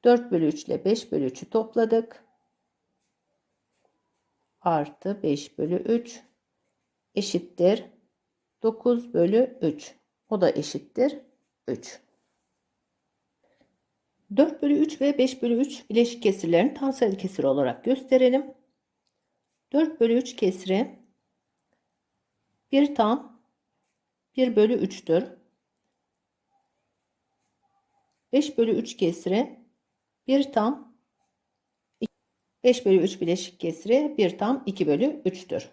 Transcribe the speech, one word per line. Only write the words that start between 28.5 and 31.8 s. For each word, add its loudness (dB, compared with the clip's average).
bölü 2
üç -4
kesri -2
bir 0
tam -4